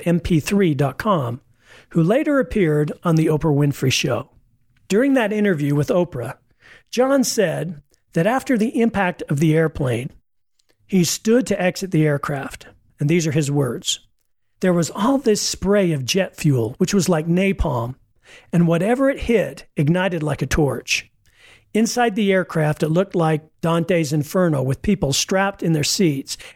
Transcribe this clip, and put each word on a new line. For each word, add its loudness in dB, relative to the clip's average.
M 2
P 0
three 0
dot -2
com, -2
who 0
later 2
appeared 0
on 2
The 4
Oprah 2
Winfrey 0
Show. -4
During 2
that 0
interview 0
with 0
Oprah, -2
John 2
said -4
that 2
after 0
the 0
impact 0
of 0
the 4
airplane, -2
he 2
stood 0
to -2
exit -4
the 2
aircraft. -4
And 2
these 2
are -2
his 0
words. -2
"There 2
was 0
all 0
this 0
spray 0
of -2
jet -2
fuel, 0
which 0
was 2
like 2
napalm, 0
and 4
whatever 2
it -4
hit 0
ignited 0
like -4
a -4
torch. -2
Inside 0
the 2
aircraft, 0
it 0
looked 0
like 0
Dante's 0
Inferno, 0
with -4
people 0
strapped -2
in 0
their 0
seats -2